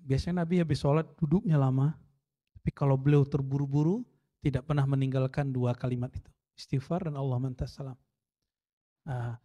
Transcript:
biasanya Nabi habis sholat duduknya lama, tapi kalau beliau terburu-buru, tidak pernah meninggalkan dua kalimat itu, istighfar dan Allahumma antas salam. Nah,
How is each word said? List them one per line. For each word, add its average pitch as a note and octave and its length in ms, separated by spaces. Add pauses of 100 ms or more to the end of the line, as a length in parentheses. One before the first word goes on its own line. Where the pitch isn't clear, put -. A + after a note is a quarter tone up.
biasanya E3 400
Nabi F3 160
habis D3+ 240
sholat D#3 320
duduknya E3 400
lama, C3+ 400 (640)
tapi - 160
kalau C3+ 240
beliau C#3+ 240
terburu-buru, C#3+ 800 (400)
tidak D3+ 240
pernah D3 160
meninggalkan C3+ 720
dua B2 240
kalimat B2 320
itu, - 200 (280)
istighfar E3 480
dan D3+ 80
Allahumma C3 400
antas C3 240
salam. C3+ 160 (1120)
Nah, A#2+ 380